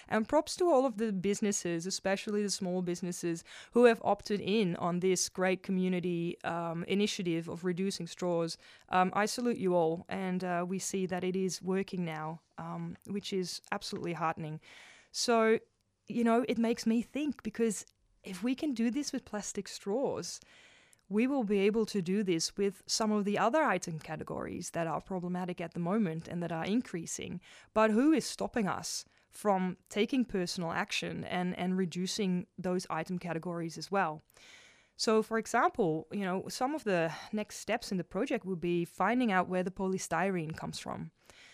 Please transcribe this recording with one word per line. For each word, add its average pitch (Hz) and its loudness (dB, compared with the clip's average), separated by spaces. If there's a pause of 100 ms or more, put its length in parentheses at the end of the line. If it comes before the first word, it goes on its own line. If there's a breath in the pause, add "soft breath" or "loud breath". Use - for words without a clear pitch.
And 220 0
props 311 2
to 349 4
all 269 6
of 220 -4
the 220 0
businesses, 190 0
especially 196 -2
the 202 0
small 185 0
businesses, 175 -2 (300 loud breath)
who 240 10
have 226 6
opted 202 0
in 196 2
on 175 0
this 185 2
great 185 0
community, 180 0
um, 170 -4
initiative 180 0
of 170 -8
reducing 180 -2
straws. 170 -2 (320 loud breath)
Um, 185 4
I 208 2
salute 240 -2
you 180 2
all, 165 2
and, 185 -2
uh, 175 -2
we 185 -4
see 185 -2
that 180 -4
it 185 -2
is 190 0
working 185 -2
now, 156 -6 (160)
um, 170 -8 (120)
which 196 -6
is 185 -2 (100)
absolutely 202 -4
heartening. 160 -4 (520 loud breath)
So, 226 4 (480)
you 233 0
know, 233 6
it 196 0
makes 226 2
me 226 6
think, 285 -4
because 226 0 (380)
if 185 -8
we 254 0
can 302 -2
do 226 2
this 277 -4
with 262 -6
plastic - -6
straws, 202 -4 (680 loud breath)
we 214 2
will 262 2
be 202 2
able 214 4
to 202 -2
do 185 0
this 175 0
with 196 -2
some 220 0
of 208 2
the 202 0
other 247 4
item 180 0
categories - -8
that 165 -2
are 160 -4
problematic 180 -4
at 170 -8
the - -4
moment 170 0
and 175 -6
that 170 -4
are 165 -4
increasing. 180 -4 (320 loud breath)
But 220 6
who 262 6
is 285 4
stopping 202 -2
us - -6 (260 soft breath)
from 185 0 (120)
taking 233 2
personal 175 -2
action 170 -4
and, 180 -2
and 185 0
reducing 185 0 (120)
those 180 -2
item 160 -4
categories 165 -6
as 160 -10
well? 165 2 (760 loud breath)
So, 220 4
for 226 -2
example, 226 2
you 202 -2
know, 185 0
some 269 -2
of 302 -8
the 170 2 (200 loud breath)
next 214 -4
steps - -4
in 190 0
the 170 -2
project 220 -2
would 185 -4
be 175 0
finding 226 2
out 185 4
where 185 0
the 175 -2
polystyrene 180 -2
comes 151 -8
from, - -8 (420 loud breath)